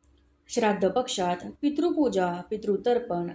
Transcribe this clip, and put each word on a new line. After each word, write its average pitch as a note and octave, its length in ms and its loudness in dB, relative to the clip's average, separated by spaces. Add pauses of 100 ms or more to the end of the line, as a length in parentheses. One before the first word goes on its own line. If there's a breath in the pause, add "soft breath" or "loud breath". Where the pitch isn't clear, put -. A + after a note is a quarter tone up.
(500)
श्राद्ध G3+ 400 2
पक्षात F#3 460 0 (260)
पितृपूजा, B3+ 880 0
पितृतर्पण G3+ 840 0